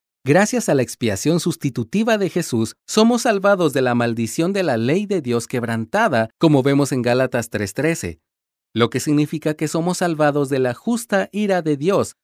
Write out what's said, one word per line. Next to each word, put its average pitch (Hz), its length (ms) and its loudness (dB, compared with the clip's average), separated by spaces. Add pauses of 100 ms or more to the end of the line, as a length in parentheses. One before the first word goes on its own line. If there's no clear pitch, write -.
(240)
gracias 196 440 2
a 165 60 2
la 135 80 2
expiación 120 580 -2
sustitutiva 185 800 -2
de 196 100 -2
Jesús, 120 480 -2 (100)
somos 226 360 2
salvados 196 500 2
de 131 100 0
la 123 140 2
maldición 120 560 0
de 196 100 -2
la 143 140 0
ley 143 300 0
de 190 160 -2
Dios 117 260 -2
quebrantada, 117 800 -2 (100)
como 151 240 4
vemos 139 300 2
en 131 100 -2
Gálatas 123 480 0
tres 104 240 -4
trece, 139 460 -4 (540)
lo 113 160 2
que 127 100 -4
significa 151 540 -2
que 156 120 -4
somos 170 320 -2
salvados 147 520 0
de 139 100 0
la 127 140 0
justa 214 580 -2
ira 196 300 0
de 156 160 0
Dios, 151 460 -2